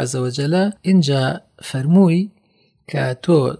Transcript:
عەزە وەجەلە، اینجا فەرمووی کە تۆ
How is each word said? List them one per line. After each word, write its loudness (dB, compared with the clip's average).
عەزە -6
وەجەلە، -2
اینجا 2
فەرمووی 2
کە -4
تۆ 4